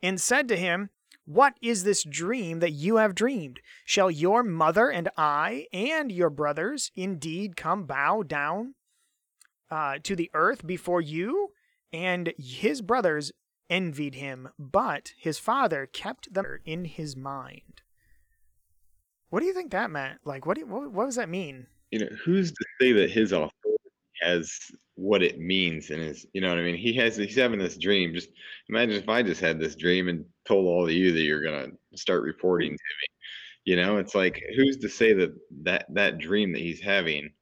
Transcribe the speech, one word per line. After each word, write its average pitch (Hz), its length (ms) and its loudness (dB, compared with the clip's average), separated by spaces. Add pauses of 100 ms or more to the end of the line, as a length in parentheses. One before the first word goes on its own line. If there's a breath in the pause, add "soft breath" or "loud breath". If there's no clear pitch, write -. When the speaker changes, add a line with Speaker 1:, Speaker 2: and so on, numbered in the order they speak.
Speaker 1:
and 185 180 0
said 269 280 2
to 226 80 2
him, 185 340 -2 (340)
"What 240 380 4
is 233 220 -2
this 196 200 2
dream 165 560 -4
that 170 120 2
you 165 240 0
have 214 180 4
dreamed? 190 460 -2 (260 loud breath)
Shall 190 240 4
your 175 320 2
mother 170 480 4
and 170 260 -2
I 156 560 0
and 269 400 -2
your 175 180 2
brothers 151 640 -2
indeed 180 640 -6
come 180 300 -2
bow 143 360 0
down, 160 520 -4 (960)
uh, 147 320 -2
to 196 120 -4
the 170 200 -4
earth 165 320 2
before 175 340 0
you?" 196 520 -2 (400)
And 175 460 -2
his 196 440 -4
brothers 175 500 0 (360)
envied 151 460 -4
him, 127 420 -12
but 151 600 -2
his 156 220 -4
father 202 460 0
kept - 460 -12
them 160 320 -4
in 165 200 -6
his 151 320 -10
mind. 135 680 -14 (1500)
What 185 100 0
do 330 60 -2
you 381 60 -2
think 359 200 -8
that 202 180 -4
meant? 143 340 -8
Like, 139 220 -10
what 165 80 0
do - 60 -8
you, - 80 -12
what, 247 240 -10
what 208 140 -2
does 254 100 -6
that 226 120 -4
mean? 147 380 -10 (240)
Speaker 2:
You 113 80 -4
know, 107 100 -2 (160)
who's 175 280 2
to - 120 -8 (160)
say 127 120 8
that 98 180 6
his 104 220 4
authority 78 180 0 (720)
has 85 340 0 (380)
what 95 300 2
it 80 160 0
means 85 500 -2
and 80 100 -4
is, 78 320 -8
you 95 80 -4
know 92 80 0
what 87 120 2
I - 20 0
mean? 87 140 -2
He 113 160 -2
has, 117 240 2
he's 104 180 -4
having 120 240 4
this 90 180 -2
dream. 92 380 2
Just 87 140 -6 (400 loud breath)
imagine 113 260 2
if 101 140 -4
I 117 160 4
just 85 160 -2
had 80 180 2
this 78 160 -4
dream 90 320 2
and 85 180 -4 (220)
told 95 220 4
all 87 160 4
of 82 80 2
you 90 180 6
that 80 120 2
you're 76 200 0
gonna 73 300 -4 (240)
start 92 260 0
reporting 85 480 0
to 73 60 -8
me. 73 300 -8 (580 loud breath)
You 92 100 4
know, 92 240 2
it's 98 160 -4
like, 92 260 2 (140)
who's 135 220 4
to 110 120 -4
say 110 260 6
that, 90 180 4 (300)
that, 90 300 0
that 95 260 2
dream 92 340 0
that 73 100 -4
he's 82 180 -6
having 82 500 0 (120)